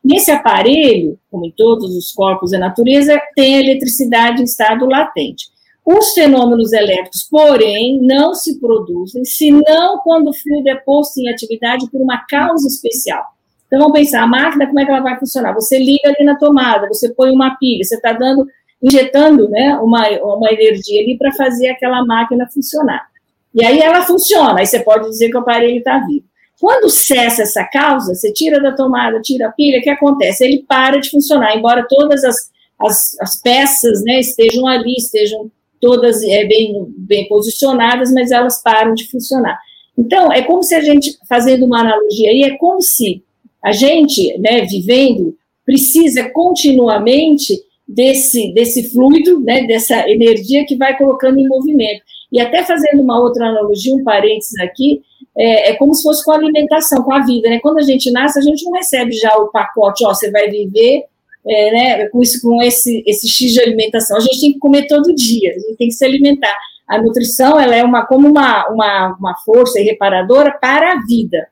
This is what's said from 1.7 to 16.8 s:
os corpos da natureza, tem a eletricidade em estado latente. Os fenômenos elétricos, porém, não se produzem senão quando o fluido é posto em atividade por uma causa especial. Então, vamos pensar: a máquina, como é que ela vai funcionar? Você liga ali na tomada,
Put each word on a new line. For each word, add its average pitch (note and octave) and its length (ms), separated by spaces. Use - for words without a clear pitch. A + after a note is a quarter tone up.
os F3+ 180
corpos F#3 380
da F#3+ 80
natureza, C#4 600
tem C4+ 200
a C#4 40
eletricidade B3 800
em A#3+ 40
estado A#3 400
latente. C4 640
Os G#4 280
fenômenos A#3+ 580
elétricos, G3 580
porém, B3+ 720
não C#4 320
se - 260
produzem G3+ 680
senão D#4 760
quando D#4+ 260
o C#4+ 40
fluido D4 360
é C4+ 60
posto C#4 440
em B3 100
atividade A#3 640
por C4+ 80
uma B3+ 200
causa D4 380
especial. - 560
Então, C4+ 120
vamos D4 140
pensar: C#4+ 300
a A3+ 40
máquina, C#4 400
como C#4+ 120
é C4+ 60
que C#4 60
ela C4 100
vai B3+ 180
funcionar? A#3+ 340
Você A3+ 240
liga C#4 320
ali C#4+ 140
na C#4+ 140
tomada, B3+ 500